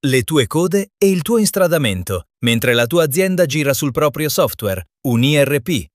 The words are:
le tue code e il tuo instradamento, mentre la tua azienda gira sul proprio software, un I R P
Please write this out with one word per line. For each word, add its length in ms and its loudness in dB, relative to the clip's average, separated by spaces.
le 160 2
tue 220 0
code 520 -2
e 120 4
il 120 0
tuo 160 0
instradamento, 880 0
mentre 300 2
la 120 2
tua 200 2
azienda 400 0
gira 280 -2
sul 180 -2
proprio 360 -2
software, 640 -4
un 160 2
I 180 4
R 200 0
P 340 -4